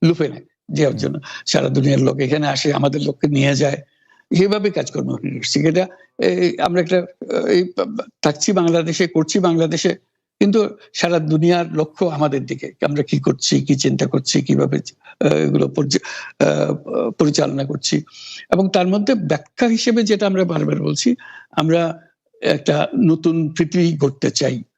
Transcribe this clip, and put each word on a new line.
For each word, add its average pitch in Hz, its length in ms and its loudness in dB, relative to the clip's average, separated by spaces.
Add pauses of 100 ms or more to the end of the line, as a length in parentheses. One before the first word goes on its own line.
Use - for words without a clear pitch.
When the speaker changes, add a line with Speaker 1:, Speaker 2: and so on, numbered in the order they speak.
Speaker 1:
লুফে 165 240 2
নেয় - 140 -10 (300)
দেওয়ার 143 220 2
Speaker 2:
হুম। 110 60 -6
Speaker 1:
জন্য। 139 200 -4 (260)
সারা 139 240 0
দুনিয়ার 135 300 2
লোক 135 180 2
এখানে 147 300 0
আসে, 139 260 0
আমাদের 143 280 0
লোককে 143 260 -2
নিয়ে 139 280 2
যায়, 139 220 0 (600)
সেভাবে 202 320 2
কাজকর্ম 135 460 -4
করছি। 139 520 -2
এটা, 180 200 2 (320)
এই, 180 400 0
আমরা 175 220 2
একটা, 175 240 0 (440)
এই, 180 220 2 (500)
থাকছি 147 300 0
বাংলাদেশে, 170 560 0
করছি 160 320 0
বাংলাদেশে, 165 560 0 (440)
কিন্তু 202 300 4 (240)
সারা 175 260 0
দুনিয়ার 165 540 2
লক্ষ্য 151 320 -2
আমাদের 143 400 -2
দিকে, - 360 -10
আমরা 147 220 0
কি 147 160 0
করছি, 135 420 0
কি 139 140 2
চিন্তা 135 300 0
করছি, 135 360 0
কিভাবে, 139 380 0 (400)
আহ, 151 140 2
এগুলো 147 340 2
পর্য-, 139 320 -2 (400)
আহ, 151 720 0
পরিচালনা 143 520 0
করছি। 151 400 -4 (460)
এবং 190 200 2
তার 180 180 2
মধ্যে 208 280 0
ব্যাখ্যা 160 520 -2
হিসেবে 226 360 2
যেটা 208 240 0
আমরা 190 160 2
বারবার 151 380 -2
বলছি, 151 340 0 (360)
আমরা 165 560 -2 (340)
একটা 151 460 0 (180)
নতুন 165 440 2
পৃথিবী 170 480 0
গড়তে 139 340 -2
চাই। 127 320 -4 (140)